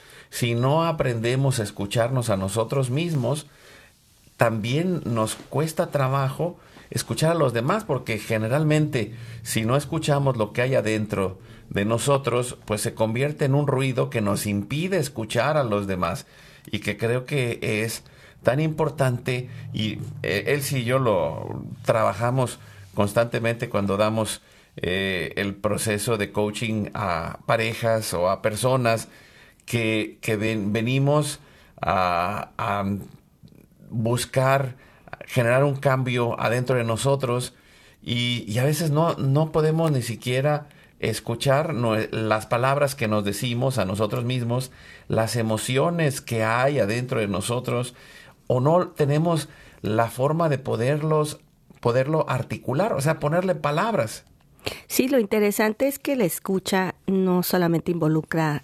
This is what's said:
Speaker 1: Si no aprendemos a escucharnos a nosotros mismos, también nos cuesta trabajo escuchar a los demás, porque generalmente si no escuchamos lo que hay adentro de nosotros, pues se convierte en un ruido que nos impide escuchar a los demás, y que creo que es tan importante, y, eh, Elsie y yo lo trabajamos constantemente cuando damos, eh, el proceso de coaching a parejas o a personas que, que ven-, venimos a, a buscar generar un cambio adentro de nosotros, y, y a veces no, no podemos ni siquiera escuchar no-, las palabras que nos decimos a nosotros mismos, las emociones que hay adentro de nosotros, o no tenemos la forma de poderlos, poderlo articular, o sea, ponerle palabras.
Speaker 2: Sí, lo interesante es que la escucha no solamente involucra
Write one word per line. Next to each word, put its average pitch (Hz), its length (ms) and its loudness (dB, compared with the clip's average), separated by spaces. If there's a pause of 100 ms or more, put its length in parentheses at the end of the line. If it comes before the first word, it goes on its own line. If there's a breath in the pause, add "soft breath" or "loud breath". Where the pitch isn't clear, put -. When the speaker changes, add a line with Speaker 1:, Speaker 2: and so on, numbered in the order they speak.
(300 loud breath)
Speaker 1:
Si 117 240 -2
no 139 320 2
aprendemos 131 720 0
a 110 60 0
escucharnos 117 640 0
a 98 80 2
nosotros 113 500 0
mismos, 147 600 -2 (880 loud breath)
también 127 640 0
nos 110 300 0
cuesta 160 560 -2
trabajo 139 640 0 (320 loud breath)
escuchar 151 440 0
a 170 60 2
los 135 140 2
demás, 156 320 0
porque 120 340 -2
generalmente 135 960 0 (280 loud breath)
si 113 240 -2
no 123 100 4
escuchamos 143 600 0
lo 107 140 0
que 123 100 0
hay 131 120 2
adentro 104 640 0 (300 loud breath)
de 98 160 0
nosotros, 123 800 0
pues 107 160 -2
se - 140 -4
convierte 135 500 -2
en 135 100 4
un 147 120 2
ruido 135 420 0
que 120 120 -4
nos 101 260 0
impide 139 520 -2
escuchar 123 580 -2
a 143 80 2
los 101 220 0
demás, 90 400 -2 (440 loud breath)
y 104 80 -4
que 104 180 -4
creo 123 300 -2
que 127 340 -2
es 113 420 -2 (400 loud breath)
tan 123 180 2
importante, 131 920 -2 (220 loud breath)
y, 107 260 -2 (240)
eh, 95 240 -2
Elsie 139 340 0
y 117 40 -4
yo 127 140 0
lo 90 640 0 (200)
trabajamos 113 720 0 (360 loud breath)
constantemente 117 720 0
cuando 98 280 0
damos, 107 460 0 (340 soft breath)
eh, 92 600 -2
el 101 200 -2
proceso 104 600 -2
de 101 160 -2
coaching 107 640 -2
a 82 520 -4
parejas 113 680 0
o 87 160 2
a 98 120 -2
personas 113 640 0 (580 loud breath)
que, 110 560 0
que 110 140 0
ven-, 107 360 -2
venimos 135 640 2 (420 soft breath)
a, 90 760 0
a 101 280 -2 (1080)
buscar 127 840 0 (520 soft breath)
generar 123 360 4
un 143 140 2
cambio 127 640 0
adentro 123 360 2
de 120 80 2
nosotros, 123 680 0 (500 soft breath)
y, 120 460 -2
y 104 100 -2
a 127 60 2
veces 156 260 2
no, 160 240 2
no 147 380 2
podemos 156 400 2
ni 131 100 2
siquiera 131 640 -2 (340 soft breath)
escuchar 117 720 0
no-, 113 220 2 (160)
las 110 340 0
palabras 135 480 2
que 113 140 -2
nos 107 160 2
decimos 120 540 -2
a 98 60 2
nosotros 107 400 -2
mismos, 123 460 -2 (380 loud breath)
las 110 260 2
emociones 131 840 0
que 113 240 -2
hay 127 340 2
adentro 120 400 0
de 107 80 0
nosotros, 120 680 -2 (520 loud breath)
o 123 140 2
no 170 280 4
tenemos 151 600 0 (340 loud breath)
la 110 260 2
forma 156 400 0
de 135 100 2
poderlos, 147 840 0 (400)
poderlo 131 480 2
articular, 127 640 -2
o 143 80 -2
sea, 151 180 0
ponerle 175 360 0
palabras. 151 720 -2 (640 loud breath)
Speaker 2:
Sí, 254 200 0
lo 277 100 2
interesante 214 720 2
es 277 100 -4
que - 180 -2
la 240 80 2
escucha 185 680 0 (120)
no 185 360 2
solamente 170 500 2
involucra 160 720 0